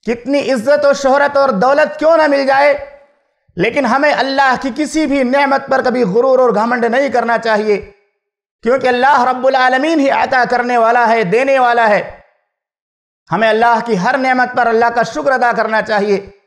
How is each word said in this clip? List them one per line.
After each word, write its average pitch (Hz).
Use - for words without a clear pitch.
कितनी 240
इज्जत 269
और 277
शोहरत 277
और 277
दौलत 285
क्यों 320
ना 311
मिल 277
जाए, 277
लेकिन 240
हमें 277
अल्लाह 269
की 262
किसी 302
भी 269
नेमत 269
पर 262
कभी 247
गुरूर 254
और 240
घमंड 233
नहीं 262
करना 233
चाहिए, 214
क्योंकि 254
अल्लाह 247
रब्बुल 254
आलमीन 262
ही 277
अता 254
करने 240
वाला 233
है, 226
देने 262
वाला 240
है। 208
हमें 208
अल्लाह 226
की 233
हर 233
नेमत 254
पर 240
अल्लाह 233
का 233
शुक्र 277
अदा 240
करना 220
चाहिए। 208